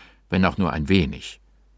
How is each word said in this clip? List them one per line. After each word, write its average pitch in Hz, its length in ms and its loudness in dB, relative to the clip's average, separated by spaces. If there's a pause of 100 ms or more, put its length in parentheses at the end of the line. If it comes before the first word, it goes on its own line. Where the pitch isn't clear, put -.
(300)
wenn 92 160 2
auch 87 120 0
nur 87 160 0
ein 76 160 -4
wenig. 87 500 0 (380)